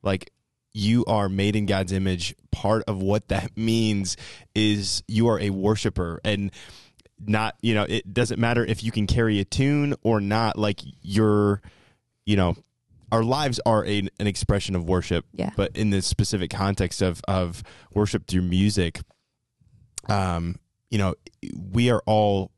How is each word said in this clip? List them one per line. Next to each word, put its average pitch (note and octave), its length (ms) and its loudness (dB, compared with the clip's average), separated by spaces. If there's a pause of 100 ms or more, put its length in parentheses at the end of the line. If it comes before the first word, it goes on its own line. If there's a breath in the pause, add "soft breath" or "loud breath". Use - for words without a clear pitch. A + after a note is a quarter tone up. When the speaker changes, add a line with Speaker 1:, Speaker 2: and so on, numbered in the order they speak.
Speaker 1:
Like, F#2+ 300 -4 (420)
you A2 320 2
are G#2 240 0
made G2 260 0
in G#2 120 0
God's F#2+ 240 -2
image. F#2+ 440 -2 (160)
Part A2 360 0
of G2 120 -4
what G2 280 0
that G2 240 -4
<laughs> - 40 -20
means A2 640 0 (380 loud breath)
is G#2 520 0
you A2+ 200 2
are A2 120 2
a G2+ 120 -2
worshiper, F#2+ 720 -2
and G2+ 260 -2 (720 loud breath)
not, G#2+ 380 0
you A2+ 140 2
know, G#2 120 2
it G2+ 280 -4
doesn't A#2 240 0
matter A#2 260 2
if - 180 -4
you A2+ 80 -4
can G#2 140 0
carry A2 340 2
a G2 60 0
tune C#3+ 560 0
or A2+ 200 2
not. G#2+ 360 0
Like, G#2 240 -2 (220)
you're, G#2 580 2 (640 soft breath)
you G2+ 100 2
know, F2+ 200 4 (540)
our A2+ 140 2
lives C3 420 0
are A2 200 4
a, G#2 140 0 (200)
an G#2 80 0
expression G2 480 -2
of F2 80 0
worship, E2+ 500 0
Speaker 2:
Yeah. - 220 -4
Speaker 1:
but F#2 220 0
in G#2+ 140 2
the G2 100 2
specific F#2 500 -2
context G2 500 -2
of, F2+ 240 0
of F2+ 380 -2 (300 loud breath)
worship G#2 340 0
through F2+ 140 2
music, F2+ 580 2 (1120)
um, F2+ 460 -2 (340)
you A2+ 80 -2
know, F#2+ 180 0 (560)
we A#2+ 180 2
are A2+ 160 2
all G#2 520 2